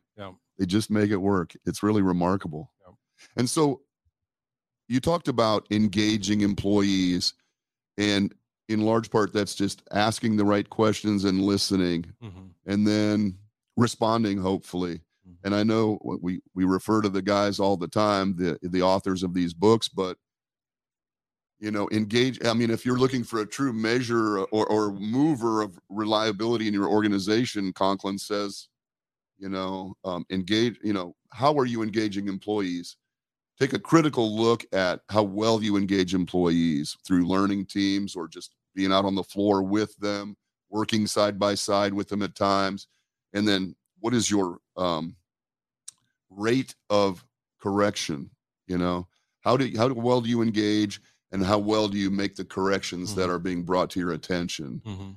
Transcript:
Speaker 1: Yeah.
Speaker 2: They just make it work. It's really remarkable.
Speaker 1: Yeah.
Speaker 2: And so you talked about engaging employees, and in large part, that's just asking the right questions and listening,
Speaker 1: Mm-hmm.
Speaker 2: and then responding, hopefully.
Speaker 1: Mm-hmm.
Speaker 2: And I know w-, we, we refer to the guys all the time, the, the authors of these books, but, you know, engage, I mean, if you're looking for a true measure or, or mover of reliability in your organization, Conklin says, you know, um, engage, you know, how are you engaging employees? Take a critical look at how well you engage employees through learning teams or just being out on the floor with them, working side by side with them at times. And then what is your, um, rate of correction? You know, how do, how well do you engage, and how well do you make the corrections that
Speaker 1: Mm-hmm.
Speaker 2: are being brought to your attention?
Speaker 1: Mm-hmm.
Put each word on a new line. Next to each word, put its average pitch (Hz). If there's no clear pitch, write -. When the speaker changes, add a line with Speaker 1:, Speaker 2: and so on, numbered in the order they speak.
Speaker 1:
Yeah. 98
Speaker 2:
They 98
just 101
make 107
it 107
work. 92
It's -
really 107
remarkable. 90
Speaker 1:
Yeah. 90
Speaker 2:
And 123
so 147
you 123
talked 165
about 113
engaging 107
employees, 98
and 101
in 107
large 110
part, 107
that's 101
just -
asking 107
the 104
right 104
questions 107
and 95
listening, 92
Speaker 1:
Mm-hmm. 95
Speaker 2:
and 104
then 104
responding, 113
hopefully. 90
Speaker 1:
Mm-hmm. 90
Speaker 2:
And 98
I 104
know 110
w-, -
we, 90
we 92
refer 95
to 104
the 95
guys 101
all 98
the 85
time, 98
the, 85
the 90
authors 95
of 87
these 87
books, 107
but, 92
you 104
know, 104
engage, 113
I 117
mean, 117
if 113
you're 123
looking 127
for 110
a 104
true 135
measure 110
or, 107
or 107
mover 113
of 101
reliability 110
in 104
your 98
organization, 104
Conklin 98
says, 101
you 98
know, 95
um, 87
engage, 98
you 104
know, 90
how 143
are 135
you 120
engaging 104
employees? 98
Take 135
a 117
critical 127
look 113
at 92
how 104
well 107
you 104
engage 95
employees 85
through 92
learning 98
teams 98
or 85
just -
being 95
out 98
on 98
the 92
floor 101
with 101
them, 101
working 107
side 104
by 101
side 101
with 98
them 101
at 92
times. 98
And 104
then 95
what 113
is 107
your, 95
um, 87
rate 113
of 101
correction? 101
You 92
know, 90
how 113
do, 127
how 120
well 123
do 113
you 120
engage, 107
and 95
how 104
well 107
do 101
you 98
make 98
the 95
corrections 95
that 92
Speaker 1:
Mm-hmm. 90
Speaker 2:
are 90
being 87
brought 90
to 92
your 87
attention? 78
Speaker 1:
Mm-hmm. 98